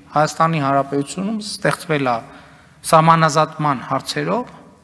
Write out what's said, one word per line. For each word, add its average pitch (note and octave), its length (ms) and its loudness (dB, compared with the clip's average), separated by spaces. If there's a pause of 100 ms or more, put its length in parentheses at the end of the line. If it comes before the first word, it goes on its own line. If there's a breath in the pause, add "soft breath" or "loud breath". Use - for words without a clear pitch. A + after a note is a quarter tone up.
Հայաստանի D#3 540 0
Հանրապետությունում C#3+ 760 -2
ստեղծվել D3+ 680 -2
է A#2+ 80 0 (680 loud breath)
սահմանազատման D#3 960 2
հարցերով D#3 760 -6 (280)